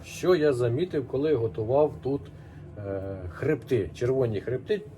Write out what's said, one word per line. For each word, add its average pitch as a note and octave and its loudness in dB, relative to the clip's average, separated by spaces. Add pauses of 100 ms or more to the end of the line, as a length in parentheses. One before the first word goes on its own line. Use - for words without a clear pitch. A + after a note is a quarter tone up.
що - 2
я D3+ 6
замітив, B2 0
коли D3 2
готував A#2 2
тут, C3+ -2 (580)
е, G2 -6 (120)
хребти, A#2+ 0
червоні B2 2
хребти D#3 -2 (160)